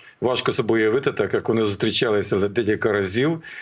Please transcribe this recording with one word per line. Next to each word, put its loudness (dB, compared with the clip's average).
важко 0
собі 0
уявити, 2
так -2
як -2
вони 2
зустрічалися 0
декілька 0
разів. 0